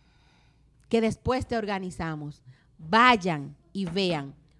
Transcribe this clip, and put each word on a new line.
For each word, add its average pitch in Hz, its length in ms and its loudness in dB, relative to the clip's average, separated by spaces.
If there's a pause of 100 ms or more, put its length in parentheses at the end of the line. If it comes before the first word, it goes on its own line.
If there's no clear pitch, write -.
(880)
que 226 120 2
después 226 460 -2
te 240 100 -2
organizamos. 175 840 -6 (340)
Vayan 175 800 4 (160)
y 196 140 -6
vean, 165 500 -4 (240)